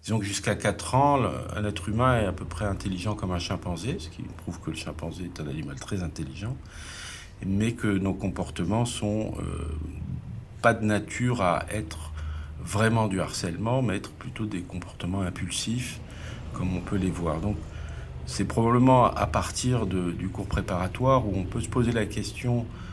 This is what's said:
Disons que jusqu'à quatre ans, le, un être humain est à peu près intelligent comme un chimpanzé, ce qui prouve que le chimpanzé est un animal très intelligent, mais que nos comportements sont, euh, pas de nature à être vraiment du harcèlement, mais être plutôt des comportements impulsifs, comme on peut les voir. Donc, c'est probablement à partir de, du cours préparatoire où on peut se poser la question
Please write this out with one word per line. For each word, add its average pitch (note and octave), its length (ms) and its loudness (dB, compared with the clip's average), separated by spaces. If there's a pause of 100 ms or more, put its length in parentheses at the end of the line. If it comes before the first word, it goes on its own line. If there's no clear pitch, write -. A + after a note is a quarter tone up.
Disons A2 160 2
que G2+ 60 0
jusqu'à G2+ 320 0
quatre - 400 0
ans, C#3+ 200 6
le, A2+ 120 4 (260)
un G#2 100 -2
être G#2 240 -4
humain A#2+ 320 6
est G#2 60 4
à F2+ 60 0
peu E2+ 120 -6
près - 200 -4
intelligent F#2+ 500 0
comme F#2 160 -2
un F2+ 80 2
chimpanzé, F2+ 600 -2
ce - 80 -10
qui - 140 -12
prouve - 360 -8
que - 120 -6
le D#2 60 -4
chimpanzé E2+ 500 -6
est F2 140 -10
un D2+ 60 -4
animal C#2 320 -6
très F#2 240 -4
intelligent, E2 540 -4 (920)
mais G#2+ 280 2
que - 120 -2
nos G2 280 4
comportements F2+ 680 0
sont, G#2+ 540 0
euh, E2 300 -4 (920)
pas A2+ 140 8
de G#2+ 100 -2
nature G#2+ 580 2
à F2 280 4
être - 400 -6 (480)
vraiment A2 480 4
du F#2+ 140 2
harcèlement, F#2+ 600 0
mais G#2 140 2
être G2+ 160 -4
plutôt - 340 -6
des G2 180 -2
comportements F2+ 580 -4
impulsifs, G#2+ 800 -2 (520)
comme F2+ 240 0
on F2+ 40 0
peut - 160 -2
les F#2 140 2
voir. E2 300 -2
Donc, G#2 180 0 (680)
c'est - 180 -2
probablement B2 580 8
à - 240 2
partir A#2 580 2
de, F2+ 240 0
du F#2 200 -2
cours G2 180 -4
préparatoire G#2 800 2
où G2 80 0
on F#2 80 0
peut A2+ 160 -2
se A#2 80 -4
poser A#2+ 240 4
la A2 140 2
question A#2 600 0 (260)